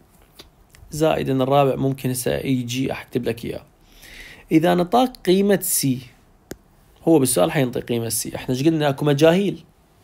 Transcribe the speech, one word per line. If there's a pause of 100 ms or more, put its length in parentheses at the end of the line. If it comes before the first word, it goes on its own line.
(920)
زائد
إن
الرابع
ممكن
هسه
يجي
أكتب
لك
إياه. (880)
إذا
نطاق (140)
قيمة
سي، (1080)
هو
بالسؤال
حينطي
قيمة
سي،
إحنا
إيش
قلنا؟
أكو
مجاهيل، (400)